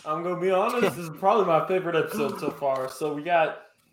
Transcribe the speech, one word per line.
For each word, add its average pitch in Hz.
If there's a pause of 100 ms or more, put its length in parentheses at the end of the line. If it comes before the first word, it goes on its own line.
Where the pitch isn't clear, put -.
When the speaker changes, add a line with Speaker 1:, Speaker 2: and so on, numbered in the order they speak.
Speaker 1:
I'm 156
gonna 175
be 180
honest, 226
Speaker 2:
<laughs> 160
Speaker 1:
this -
is 170 (100)
probably 196
my 160
favorite 170
episode -
so 147
far. 131
So 151
we 147
got, 165 (300)